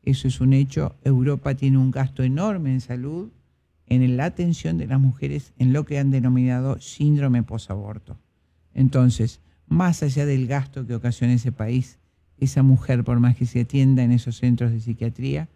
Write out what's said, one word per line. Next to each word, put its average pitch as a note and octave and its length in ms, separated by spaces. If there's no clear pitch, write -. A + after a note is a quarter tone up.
Eso C3+ 240
es B2+ 140
un C3 120
hecho. C#3 500
Europa C3+ 520
tiene C3+ 220
un C3 120
gasto C3+ 320
enorme D3+ 520
en C3 80
salud, D3 480
en B2+ 300
la C#3 80
atención E3+ 520
de D3+ 100
las C3+ 120
mujeres, C#3 580
en B2+ 140
lo D3 140
que C#3+ 140
han C#3 120
denominado B2+ 720
síndrome C#3 640
posaborto. G#2+ 720
Entonces, B2+ 680
más E3+ 360
allá C#3+ 220
del C3+ 220
gasto C3+ 380
que A#2 100
ocasiona A#2+ 380
ese A#2+ 180
país, A#2+ 460
esa C3+ 240
mujer, B2+ 420
por A#2+ 160
más A#2+ 160
que B2 100
se A#2+ 160
atienda C3+ 420
en A#2+ 80
esos A#2 260
centros A#2+ 340
de A2+ 100
psiquiatría B2 760